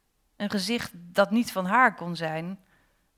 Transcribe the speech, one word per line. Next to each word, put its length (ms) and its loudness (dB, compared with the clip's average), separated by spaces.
Een 140 -6
gezicht 440 -4
dat 380 0
niet 200 2
van 140 -4
haar 300 4
kon 200 -8
zijn. 440 -4